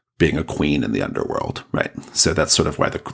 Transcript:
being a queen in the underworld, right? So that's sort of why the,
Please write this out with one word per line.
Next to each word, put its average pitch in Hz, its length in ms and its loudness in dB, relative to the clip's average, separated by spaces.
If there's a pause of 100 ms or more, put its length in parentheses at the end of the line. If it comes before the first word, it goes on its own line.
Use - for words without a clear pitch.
(180)
being 80 180 4
a 80 80 -2
queen 73 400 0
in 53 80 -2
the 50 100 0
underworld, - 680 -4
right? - 200 -2 (220)
So 80 200 4
that's 78 180 2
sort 80 160 4
of 71 100 -6
why - 120 2
the, - 80 -6 (160)